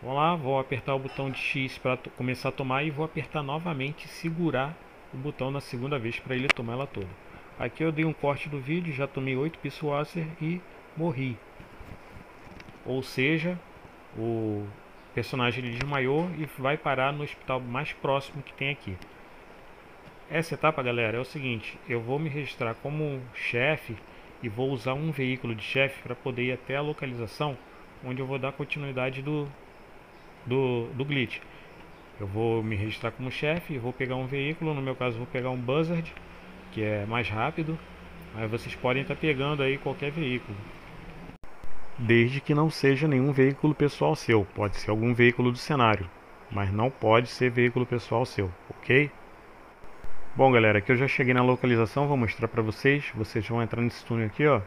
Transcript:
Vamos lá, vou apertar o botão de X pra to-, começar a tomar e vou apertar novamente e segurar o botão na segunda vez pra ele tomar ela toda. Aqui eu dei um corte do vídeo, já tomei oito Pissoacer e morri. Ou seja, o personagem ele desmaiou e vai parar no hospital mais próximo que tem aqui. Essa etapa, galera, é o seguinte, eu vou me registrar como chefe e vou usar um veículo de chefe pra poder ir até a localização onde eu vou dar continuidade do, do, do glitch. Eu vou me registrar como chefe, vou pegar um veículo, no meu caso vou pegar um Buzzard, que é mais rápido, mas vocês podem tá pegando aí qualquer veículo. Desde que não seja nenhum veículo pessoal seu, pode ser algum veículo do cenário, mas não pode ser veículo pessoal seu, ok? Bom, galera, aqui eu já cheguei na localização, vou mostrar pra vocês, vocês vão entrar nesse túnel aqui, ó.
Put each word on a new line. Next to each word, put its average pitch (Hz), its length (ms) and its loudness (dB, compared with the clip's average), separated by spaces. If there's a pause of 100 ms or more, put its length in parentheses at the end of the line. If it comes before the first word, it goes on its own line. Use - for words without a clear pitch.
Vamos 131 120 -4
lá, 160 180 4
vou 135 240 0
apertar 135 380 -2
o - 20 0
botão 135 320 -4
de 131 80 -6
X 131 400 -2
pra 127 180 0
to-, - 140 -12
começar 127 380 -4
a 131 40 -2
tomar 135 300 0
e 156 80 -2
vou 147 140 -4
apertar 156 360 -6
novamente 147 680 -4
e - 20 -14
segurar 160 680 -2 (380)
o - 20 -8
botão 135 360 -4
na 139 80 -4
segunda 135 360 -4
vez 117 220 -4
pra - 160 -6
ele 127 140 -2
tomar 117 240 -6
ela 135 160 -8
toda. 98 180 -10 (500)
Aqui 127 280 -6
eu 160 80 0
dei 156 120 -2
um 160 80 0
corte 143 360 -4
do 143 100 -8
vídeo, 160 340 -4
já 139 140 -4
tomei 135 300 -4
oito 151 240 -4
Pissoacer 147 680 -4 (140)
e 170 200 -2 (360)
morri. 135 400 -2 (1500)
Ou 131 160 -2
seja, 156 560 0 (600)
o 110 480 -2 (480)
personagem 123 500 -2
ele 120 140 -6
desmaiou 139 580 0
e 151 100 -4 (120)
vai 139 180 0
parar 135 360 0
no 147 100 -6
hospital 131 380 -6
mais 127 320 -6
próximo 139 500 -2
que - 120 -16
tem 135 160 -4
aqui. 98 260 -8 (1300)
Essa 156 260 -2
etapa, 151 280 2
galera, 120 340 0
é 123 40 -2
o 131 40 -4
seguinte, 127 540 -6 (100)
eu 117 120 0
vou 123 180 -2
me 160 100 -2
registrar 131 460 -4
como 143 460 -4 (140)
chefe 120 600 0 (480)
e 123 60 -4
vou 120 240 -2
usar 131 220 -2
um 156 180 -2
veículo 127 420 -2
de 107 80 -8
chefe 135 400 0
pra 123 140 -6
poder 123 260 -4
ir 127 100 0
até 127 220 -4
a 143 60 0
localização 139 760 -4 (480)
onde 127 160 -4
eu 135 60 -4
vou 135 120 -4
dar 131 120 -2
continuidade 135 720 -4
do, 147 240 -2 (1000)
do, 123 480 2
do 135 100 -4
glitch. 139 340 -2 (800)
Eu 104 80 -6
vou 113 360 0
me 110 120 -2
registrar 107 360 -4
como 127 200 -8
chefe, 156 480 -2
vou 120 140 -4
pegar 127 240 -4
um 131 100 -4
veículo, 143 460 -2
no 143 80 -2
meu 131 160 -4
caso 123 220 -2
vou 123 80 -6
pegar 127 240 -2
um 127 60 -2
Buzzard, 160 560 0 (600)
que 110 100 -2
é 107 240 0
mais 113 220 0
rápido, 151 500 -2 (560)
mas 107 160 -2
vocês 117 240 -4
podem 127 300 0
tá 143 100 -4
pegando 143 480 0
aí 135 140 2
qualquer 139 340 -4
veículo. 123 460 -4 (1400)
Desde 117 420 6
que 151 140 2
não 156 160 6
seja 139 360 4
nenhum 139 260 4
veículo 139 420 4
pessoal 147 420 2
seu, 107 380 4
pode 101 240 0
ser - 120 -2
algum 110 220 4
veículo 120 400 6
do 123 60 -4
cenário, 110 500 4 (420)
mas 98 220 0
não 113 180 2
pode 113 380 6
ser 127 220 2
veículo 123 340 4
pessoal 120 400 0
seu, 98 260 -2 (200)
ok? 139 400 4 (1200)
Bom, 131 160 8
galera, 110 280 8
aqui 101 120 0
eu 127 60 8
já 135 100 4
cheguei 127 280 4
na 123 80 6
localização, 127 680 4
vou 143 80 4
mostrar 113 320 2
pra 117 140 0
vocês, 139 520 2
vocês 110 320 -2
vão 117 160 0
entrar 117 200 0
nesse 117 220 0
túnel 113 220 0
aqui, 147 200 2
ó. 131 200 6